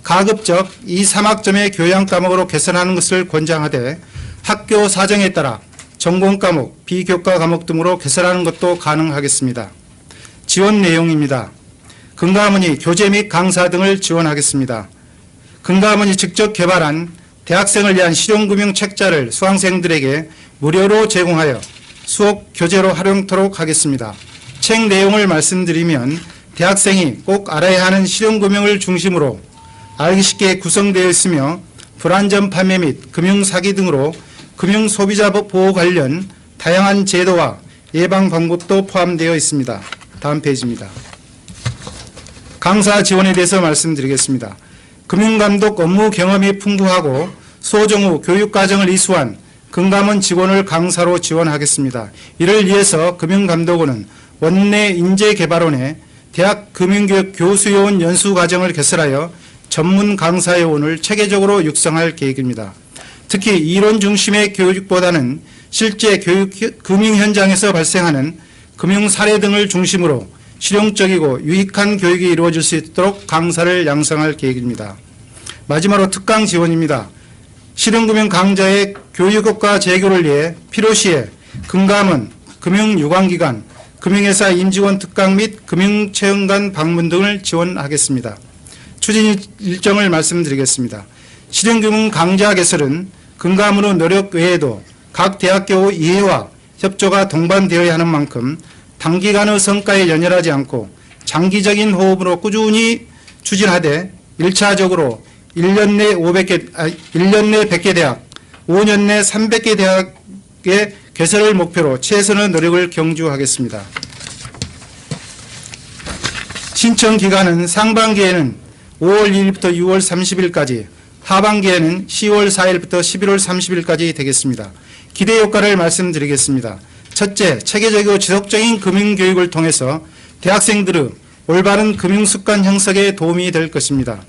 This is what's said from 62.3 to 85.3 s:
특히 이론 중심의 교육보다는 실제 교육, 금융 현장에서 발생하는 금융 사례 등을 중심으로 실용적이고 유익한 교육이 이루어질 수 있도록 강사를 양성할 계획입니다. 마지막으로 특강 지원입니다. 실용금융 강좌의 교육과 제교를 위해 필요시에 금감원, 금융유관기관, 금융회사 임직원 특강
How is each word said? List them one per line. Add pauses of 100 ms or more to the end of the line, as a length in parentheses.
특히
이론
중심의
교육보다는 (280)
실제
교육, (320)
금융
현장에서
발생하는 (380)
금융
사례
등을
중심으로 (300)
실용적이고
유익한
교육이
이루어질
수
있도록
강사를
양성할
계획입니다. (720)
마지막으로
특강
지원입니다. (680)
실용금융
강좌의 (180)
교육과
제교를
위해 (160)
필요시에 (400)
금감원, (280)
금융유관기관, (360)
금융회사
임직원
특강